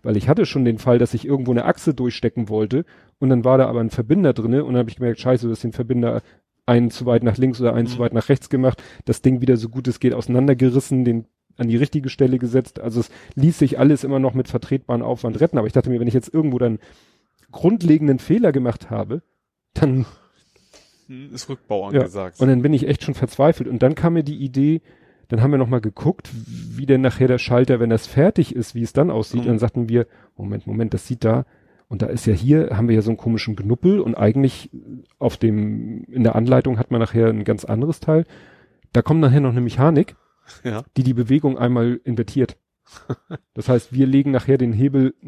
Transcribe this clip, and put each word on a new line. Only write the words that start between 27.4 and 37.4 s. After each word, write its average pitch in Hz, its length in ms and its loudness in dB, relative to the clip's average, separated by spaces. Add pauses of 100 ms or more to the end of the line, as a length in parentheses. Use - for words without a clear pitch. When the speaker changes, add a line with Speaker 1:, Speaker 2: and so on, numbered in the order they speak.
Speaker 1:
wenn 117 120 0
das 113 160 0
fertig 151 480 2
ist, 120 200 -6
wie 117 60 -4
es 113 120 -6
dann 160 180 2
aussieht. 110 260 -4
Speaker 2:
Mhm. 123 40 -2
Speaker 1:
Und 120 60 -4
dann 117 120 0
sagten 117 300 -2
wir, 117 180 0 (280)
Moment, 101 320 -10
Moment, 107 260 -4
das - 140 -8
sieht 123 160 -6
da, 117 220 0 (420)
und 104 140 -8
da 107 60 -2
ist - 180 -6
ja 110 80 4
hier, 147 420 2
haben 110 120 0
wir 117 80 4
ja 110 80 4
so 110 80 -2
einen 110 60 -4
komischen 113 380 -4
Knuppel 123 440 0
und 117 160 -2
eigentlich - 560 0 (480)
auf 117 180 -2
dem, 110 680 -2
in 123 180 -2
der 113 120 2
Anleitung 123 440 2
hat 113 100 -4
man 120 100 0
nachher 113 280 2
ein 110 160 0